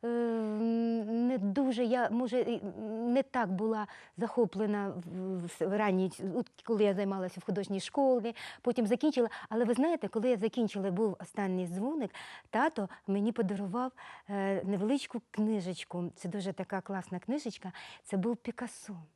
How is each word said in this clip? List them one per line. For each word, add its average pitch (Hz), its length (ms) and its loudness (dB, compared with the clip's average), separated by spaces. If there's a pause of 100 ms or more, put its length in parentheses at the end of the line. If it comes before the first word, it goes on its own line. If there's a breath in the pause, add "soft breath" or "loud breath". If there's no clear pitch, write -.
е, 233 40 0
не 226 1300 2
дуже, 233 460 2
я, 240 260 4
може, 240 300 2
і 233 220 0 (260)
не 240 340 2
так 233 300 0
була 214 340 0 (300 loud breath)
захоплена 208 720 0
в, 185 580 -6
в 175 40 -8
с-, 170 180 -2 (100)
ранній, 190 340 4 (220)
от - 160 -2 (140)
коли 214 200 4
я 202 100 6
займалася 190 460 -2
в - 40 -20
художній 196 360 -2
школі, 247 540 2 (280 loud breath)
потім 240 240 2
закінчила. 240 420 4 (200 loud breath)
Але 226 160 2
ви 226 100 2
знаєте, 277 340 2
коли 226 200 0
я 247 80 4
закінчила, 202 540 0
був 190 300 2
останній 185 480 -2
дзвоник, 226 420 -2 (400 loud breath)
тато 247 380 2 (180 loud breath)
мені 202 260 2
подарував, 208 600 -2 (380 loud breath)
е, 196 340 0
невеличку 214 640 0
книжечку. 185 760 -2 (120)
Це - 120 -8
дуже 190 240 -4
така 190 280 -4
класна 185 380 -6
книжечка. 202 540 -6 (320 loud breath)
Це - 120 -2
був 220 200 0
Пікассо. - 600 -10 (180)